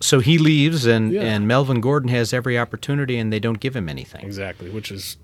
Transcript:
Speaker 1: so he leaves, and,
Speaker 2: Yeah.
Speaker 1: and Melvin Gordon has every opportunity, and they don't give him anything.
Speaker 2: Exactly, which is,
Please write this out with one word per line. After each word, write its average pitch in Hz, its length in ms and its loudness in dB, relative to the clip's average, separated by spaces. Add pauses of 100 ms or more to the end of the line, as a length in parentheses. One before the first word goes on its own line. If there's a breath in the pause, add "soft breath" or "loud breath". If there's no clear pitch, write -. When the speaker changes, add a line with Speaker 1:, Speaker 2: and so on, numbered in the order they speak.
Speaker 1:
so 139 200 4
he 156 180 4
leaves, 151 480 4
and, 113 240 4
Speaker 2:
Yeah. 202 120 0
Speaker 1:
and 107 260 0
Melvin 131 320 2
Gordon 131 300 0
has 120 220 0
every 123 260 -2
opportunity, 127 600 -4
and 110 140 -2
they 107 80 -2
don't 113 180 -2
give 131 160 -6
him 95 140 -4
anything. 67 360 -12
Speaker 2:
Exactly, 98 460 -10
which 107 220 -10
is, 98 320 -12